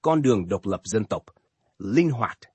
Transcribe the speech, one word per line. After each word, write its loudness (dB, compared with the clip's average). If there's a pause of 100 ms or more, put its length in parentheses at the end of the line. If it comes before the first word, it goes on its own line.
con 2
đường 2
độc -4
lập -4
dân -2
tộc, -6 (540)
linh 0
hoạt -4 (180)